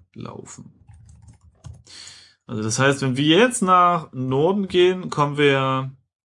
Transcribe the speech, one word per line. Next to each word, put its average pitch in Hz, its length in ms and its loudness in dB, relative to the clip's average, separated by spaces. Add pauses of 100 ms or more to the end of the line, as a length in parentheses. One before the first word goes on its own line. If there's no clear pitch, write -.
(120)
laufen. - 580 -18 (1800)
Also 107 160 -8
das 113 160 -4
heißt, 139 220 2
wenn 131 160 -2
wir 151 200 2
jetzt 247 240 2
nach 180 520 2
Norden 143 540 -2
gehen, 180 420 2
kommen 143 280 -2
wir, 135 540 0 (340)